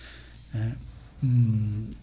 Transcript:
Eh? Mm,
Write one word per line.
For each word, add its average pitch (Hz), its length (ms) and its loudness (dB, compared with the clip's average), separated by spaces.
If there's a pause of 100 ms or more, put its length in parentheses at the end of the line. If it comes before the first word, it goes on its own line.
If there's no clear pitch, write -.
(520)
Eh? 113 220 -2 (480)
Mm, 110 640 4 (160)